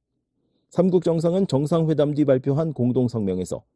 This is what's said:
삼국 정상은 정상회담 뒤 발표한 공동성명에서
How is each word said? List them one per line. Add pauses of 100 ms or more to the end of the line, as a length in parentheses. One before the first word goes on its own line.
(720)
삼국
정상은
정상회담
뒤
발표한
공동성명에서 (120)